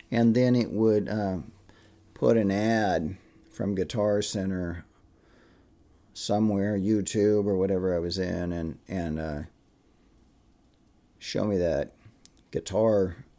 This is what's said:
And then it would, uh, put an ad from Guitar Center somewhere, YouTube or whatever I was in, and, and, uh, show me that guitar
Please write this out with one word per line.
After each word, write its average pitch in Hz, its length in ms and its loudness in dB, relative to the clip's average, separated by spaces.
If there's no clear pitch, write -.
And 117 240 4
then 123 220 4
it 120 160 0
would, 107 360 2
uh, 101 300 -2
put 120 220 2
an 101 140 2
ad 98 680 0
from 101 240 -4
Guitar 104 460 0
Center 92 640 -4
somewhere, 104 680 0
YouTube 104 680 2
or 101 100 2
whatever 92 380 0
I 87 40 0
was 87 200 -4
in, 87 340 -4
and, 82 260 -6
and, 82 300 -4
uh, 78 240 -6
show - 260 -4
me 101 140 0
that 78 340 0
guitar 101 760 0